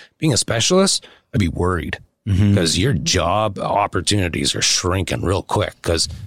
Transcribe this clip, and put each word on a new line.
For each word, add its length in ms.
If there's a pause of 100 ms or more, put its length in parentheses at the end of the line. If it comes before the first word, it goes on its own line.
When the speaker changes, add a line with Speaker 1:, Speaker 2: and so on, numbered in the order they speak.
(180)
Speaker 1:
Being 160
a 40
specialist, 680 (280)
I'd 60
be 100
worried 480 (300)
Speaker 2:
Mm-hmm. 280
Speaker 1:
'cause 200
your 180
job 680
opportunities 960
are 60
shrinking 600
real 200
quick. 400
'Cause 240 (200)